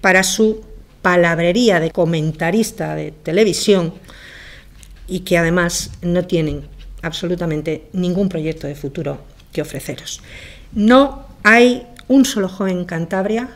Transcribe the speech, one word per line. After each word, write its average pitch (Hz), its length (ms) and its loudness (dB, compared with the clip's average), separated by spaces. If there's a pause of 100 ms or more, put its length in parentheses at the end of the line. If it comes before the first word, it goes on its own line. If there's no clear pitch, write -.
para 190 220 4
su 220 380 0 (400)
palabrería 175 760 4
de 160 120 -2
comentarista 160 1040 -2
de 151 160 -8
televisión 180 800 0 (1120)
y 185 140 -6
que 185 160 0
además 170 540 0 (100)
no 175 240 -2
tienen 151 440 -4 (340)
absolutamente 160 920 -6
ningún 180 360 -2
proyecto 160 380 -6
de 143 80 -10
futuro 143 440 -8 (320)
que 156 120 -6
ofreceros. - 580 -12 (520)
No 254 520 4 (180)
hay 240 440 6 (200)
un 262 180 6
solo 196 220 -2
joven 185 320 -4
en 185 60 -6
Cantabria 190 720 -4